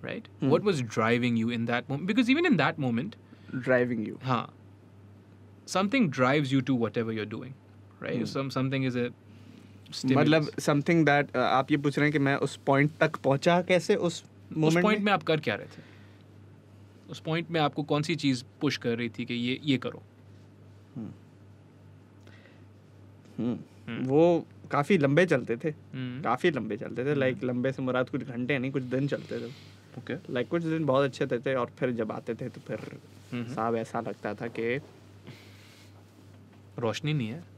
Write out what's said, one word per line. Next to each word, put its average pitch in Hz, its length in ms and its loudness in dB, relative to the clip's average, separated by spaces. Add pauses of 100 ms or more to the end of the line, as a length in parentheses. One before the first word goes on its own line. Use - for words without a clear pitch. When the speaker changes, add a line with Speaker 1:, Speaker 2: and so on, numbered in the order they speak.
Speaker 1:
right? - 200 -10 (140)
Speaker 2:
हम्म। 139 120 4
Speaker 1:
What 185 160 2
was 143 120 0
driving 117 600 0
you 113 140 0
in 117 140 -4
that 123 200 0
moment? 160 200 -4
Because 226 200 2
even 330 220 4
in 165 80 4
that 151 200 0
moment, 131 340 -2 (420)
Speaker 2:
Driving 123 520 2
you। - 140 -12
Speaker 1:
हाँ। 123 320 -2 (1120)
Something 202 420 2
drives 131 360 4
you 135 140 2
to 131 100 -2
whatever 113 400 0
you're 107 200 -4
doing, 110 220 -10 (500)
right? - 120 -6
Speaker 2:
हम्म। 113 100 0
Speaker 1:
Some, 135 240 -4 (100)
something 131 320 0
is 123 60 -4
a 123 160 -2 (1040)
Speaker 2:
मतलब 151 260 6
Speaker 1:
stimulus। - 260 -4
Speaker 2:
something 160 360 4
that, 143 260 4
uh, - 60 -4
आप 127 340 2
ये 151 60 4
पूछ 143 220 0
रहे 147 80 4
हैं 147 60 2
कि 151 60 2
मैं 139 180 4
उस - 300 -4
पॉइंट 143 240 6 (100)
तक 156 160 2
पहुंचा 170 460 4
कैसे 180 340 2
उस 165 280 -2
Speaker 1:
उस - 320 -14
Speaker 2:
मोमेंट 160 260 4
Speaker 1:
पॉइंट 214 160 4
Speaker 2:
में? 202 80 0
Speaker 1:
में 208 60 4
आप 175 100 2
कर 160 180 0
क्या 110 140 -2
रहे - 120 -8
थे? - 160 -20 (1300)
उस - 100 -12
पॉइंट 160 300 -2
में 165 100 2
आपको 147 220 0
कौन 147 200 2
सी 156 140 -2
चीज़ 135 280 0 (160)
पुश 143 160 0
कर 117 200 -2
रही 120 120 -4
थी 120 160 -8
कि 120 100 -6
ये, 120 300 -4
ये 135 140 2
करो? - 240 -8 (960)
Speaker 2:
हम्म। 110 140 -10 (2250)
हम्म। 110 200 -2 (340)
Speaker 1:
हम्म। 117 140 -6
Speaker 2:
वो 160 400 4 (240)
काफ़ी 147 280 2
लंबे 143 280 4
चलते 120 300 0
थे। 156 120 -6
Speaker 1:
हम्म। 131 540 -10
Speaker 2:
काफ़ी 123 280 0
लंबे 110 260 -4
चलते 117 280 -8
थे। 143 60 0
Speaker 1:
हम्म। 143 120 0
Speaker 2:
Like, 131 220 0
लंबे 127 280 -2
से 135 100 -6
मुराद 127 280 0
कुछ 127 120 -4
घंटे 127 360 -4
नहीं, 131 140 -4
कुछ 139 100 -2
दिन 127 260 -2
चलते - 320 -6
थे। 117 60 -10 (520)
Speaker 1:
ओके। - 200 -8
Speaker 2:
Like, 123 300 -6
कुछ 170 140 -2
दिन 160 220 -2
बहुत 139 200 4
अच्छे 139 220 -2
थे, 131 120 -2
थे 131 160 -2
और 120 120 -2 (120)
फिर 131 120 -2
जब 110 220 -4
आते - 220 -8
थे 127 140 -10
तो - 120 -14
फिर - 380 -10 (340)
Speaker 1:
हम्म। 120 220 -8
Speaker 2:
साहब 113 220 0
ऐसा 113 240 -4
लगता 104 340 -6
था 120 120 -8
कि 117 340 -4 (2000)
Speaker 1:
रोशनी 120 340 -4
नहीं 127 160 -2
है। 160 160 -10 (140)